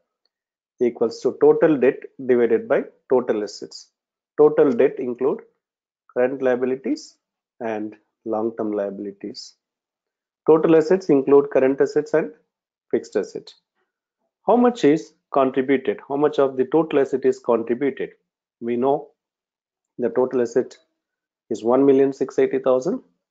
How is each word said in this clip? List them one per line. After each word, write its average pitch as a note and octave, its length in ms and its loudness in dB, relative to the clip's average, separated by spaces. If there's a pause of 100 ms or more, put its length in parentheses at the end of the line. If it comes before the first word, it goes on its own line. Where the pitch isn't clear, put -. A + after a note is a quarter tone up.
(800)
equals A#2 400 -2
to B2 200 -2
total D3+ 360 4
debt B2+ 220 2 (280)
divided A#2 420 2
by D#3 160 0 (260)
total B2 320 0
assets. - 460 -14 (500)
Total D3+ 340 4
debt B2+ 260 0
include B2+ 420 -4 (760)
current C3 260 -2
liabilities B2+ 760 -4 (440)
and G#2+ 360 -8 (280)
long-term A2+ 480 -4
liabilities. G2+ 840 -10 (920)
Total D#3+ 300 6
assets F#3 340 2
include C#3+ 400 4
current C3+ 300 2
assets D3 340 -2
and D#3 180 -2 (580)
fixed - 260 -4
assets. - 400 -8 (880)
How G#3+ 100 4
much A#3+ 280 2
is D#3 280 2 (200)
contributed? C3 760 0
How C#3 80 -6
much D3 220 0
of C3+ 180 0
the B2+ 100 0
total D#3 340 0
asset C3 260 -2
is B2+ 120 0
contributed? A#2+ 720 -4 (500)
We A#2+ 160 -6
know C#3 320 -2 (920)
the A#2+ 100 -2
total B2+ 320 -2
asset A#2+ 360 -4 (760)
is G#2 120 -8
one B2+ 220 2
million C#3 280 4
six - 260 -8
eighty C3+ 200 0
thousand C3+ 440 -2 (280)